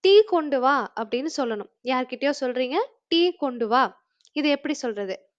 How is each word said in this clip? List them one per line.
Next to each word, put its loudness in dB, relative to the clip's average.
"டீ 8
கொண்டு 0
வா" 2
அப்படின்னு -6
சொல்லணும். -6
யார்கிட்டயோ -2
சொல்றீங்க, -2
"டீ 2
கொண்டு -4
வா." 4
இது 0
எப்படி -2
சொல்றது? -6